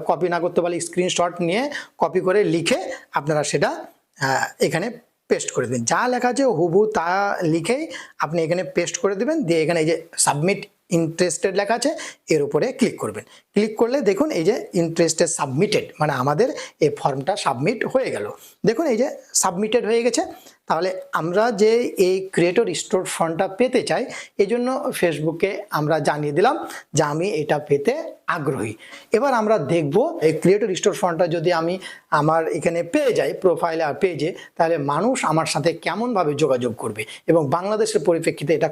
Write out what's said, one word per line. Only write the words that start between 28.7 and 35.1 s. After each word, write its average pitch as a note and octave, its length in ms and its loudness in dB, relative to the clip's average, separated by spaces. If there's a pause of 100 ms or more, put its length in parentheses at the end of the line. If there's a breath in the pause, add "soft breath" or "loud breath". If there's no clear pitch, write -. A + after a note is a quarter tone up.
এবার C4 220 4
আমরা A3 240 2
দেখব E3+ 640 0
এই D#3+ 120 4
ক্রিয়েটর F#3+ 420 2
স্টোর F#3 180 0
ফর্মটা F3 340 0
যদি E3 260 0
আমি E3+ 260 0 (300 loud breath)
আমার D#3 380 2
এখানে E3+ 360 0
পেয়ে C#4+ 300 2
যাই, E3 200 0
প্রোফাইলে E3 500 0
আর C#3+ 100 0
পেজে, E3 420 -2 (200 loud breath)
তাহলে E3 220 2
মানুষ D#3+ 480 0